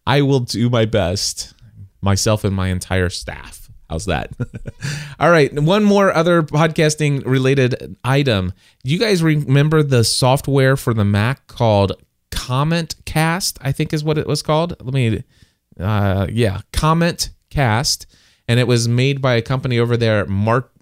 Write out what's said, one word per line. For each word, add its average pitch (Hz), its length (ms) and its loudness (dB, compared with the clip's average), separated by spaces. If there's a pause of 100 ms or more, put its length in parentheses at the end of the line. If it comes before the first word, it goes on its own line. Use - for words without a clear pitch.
I 143 160 2
will 135 180 2
do 120 300 -2
my 117 140 2
best, 101 680 -4 (480)
myself 101 440 0
and 98 100 0
my 92 140 -2
entire 92 420 -2
staff. - 580 -14 (200)
How's 82 160 -6
that? 78 280 -4 (460)
<laughs> - 400 -12
All 160 140 2
right, 147 200 4
one 170 300 2
more 202 320 4
other 165 300 2
podcasting 151 800 0
related 131 800 0
item. 120 480 0 (320)
Do 127 80 -2
you 180 80 0
guys 208 200 2
remember 151 640 2
the 131 220 2
software 135 720 2
for 123 180 -2
the 110 100 2
Mac 104 440 0
called 101 520 0 (300)
Comment 156 640 -4 (100)
Cast, 165 560 -2
I 135 120 -2
think 151 200 -4
is 151 120 -2
what 156 120 -2
it - 120 -4
was - 140 -2
called? 160 380 -2
Let 127 140 -6
me, 120 300 0 (540)
uh, 98 520 0
yeah, 104 300 -2 (120)
Comment 165 580 0 (180)
Cast. 123 580 -2 (400)
And 120 140 2
it 117 80 0
was 120 180 2
made 131 340 0
by 131 140 0
a 117 80 0
company 131 360 -2
over 117 180 0
there, 110 300 2
Mar-, 110 420 0 (140)